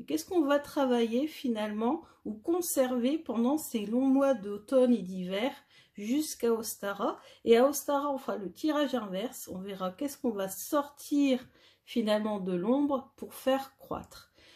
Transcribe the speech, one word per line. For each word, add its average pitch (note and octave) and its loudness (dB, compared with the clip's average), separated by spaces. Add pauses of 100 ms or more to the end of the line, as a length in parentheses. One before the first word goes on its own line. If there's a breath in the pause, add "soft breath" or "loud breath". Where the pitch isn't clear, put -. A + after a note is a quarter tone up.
Qu'est-ce D#4 -4
qu'on F4 2
va C#4+ 4
travailler B3 0
finalement A3+ -2 (200 loud breath)
ou G#3+ -6
conserver C4+ 0
pendant B3 0
ces A3 -6
longs B3 0
mois C4+ 4
d'automne A3 2
et G#3 2
d'hiver F#3+ -4 (460 soft breath)
jusqu'à A#3 -2
Ostara ? G#3+ -4 (240 loud breath)
Et A3+ 8
à B3+ 8
Ostara, C#4+ 0
on C4+ -2
fera A3 -6
le F#3 -8
tirage D4 0
inverse. G#3 -6
On F3+ -10
verra F#3+ -6
qu'est-ce C#4 -6
qu'on A#3+ -2
va G3 -2
sortir C#4 0 (380 soft breath)
finalement G#3+ 0
de F#3 -4
l'ombre B3+ 0
pour - -12
faire C4 -2
croître. - -12 (240 soft breath)